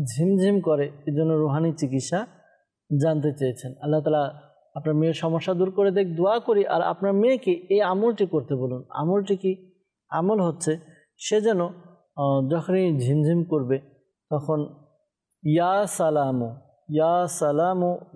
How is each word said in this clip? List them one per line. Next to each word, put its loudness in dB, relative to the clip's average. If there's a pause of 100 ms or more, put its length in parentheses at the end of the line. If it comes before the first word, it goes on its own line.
ঝিমঝিম 2
করে, 2 (220)
এজন্য 0
রুহানি 2
চিকিৎসা -2 (680)
জানতে 0
চেয়েছেন। -4 (100)
আল্লাহ 0
তাআলা 2 (480)
আপনার -2
মেয়ের 2
সমস্যা -2
দূর 0
করে 2
দেখ, 0
দোয়া 0
করি। 2
আর 0
আপনার -2
মেয়েকে 2
এই 0
আমলটি 0
করতে -2
বলুন। -4
আমলটি 0
কি? -4 (380)
আমল 0
হচ্ছে -2 (400)
সে 0
যেন, 2
আহ, -2
যখনই 0
ঝিমঝিম 2
করবে 0 (500)
তখন -2 (800)
ইয়া 2
সালামু, 0 (340)
ইয়া 2
সালামু, 0 (160)